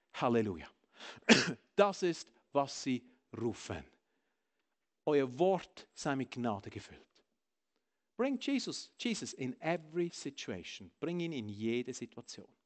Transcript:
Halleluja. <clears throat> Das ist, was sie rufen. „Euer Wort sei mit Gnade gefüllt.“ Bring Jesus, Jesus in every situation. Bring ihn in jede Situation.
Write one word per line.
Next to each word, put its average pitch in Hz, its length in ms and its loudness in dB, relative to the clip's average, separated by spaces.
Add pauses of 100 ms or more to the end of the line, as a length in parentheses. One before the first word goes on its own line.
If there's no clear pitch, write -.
(140)
Halleluja. 110 540 0 (600)
<clears throat> 127 300 6 (180)
Das 202 280 4
ist, 170 280 -2 (200)
was 139 320 0
sie 127 200 0 (320)
rufen. 110 480 -6 (1200)
„Euer 143 220 4 (120)
Wort 185 540 2
sei 143 220 -2
mit 135 160 -2
Gnade 110 380 -2
gefüllt.“ - 320 -12 (1120)
Bring 262 240 2
Jesus, - 600 -2
Jesus 214 340 -2
in 127 260 -4
every 170 520 0
situation. - 880 -8
Bring 175 200 -2
ihn 170 140 -2
in 110 160 -4
jede 113 440 -2
Situation. - 540 -12 (180)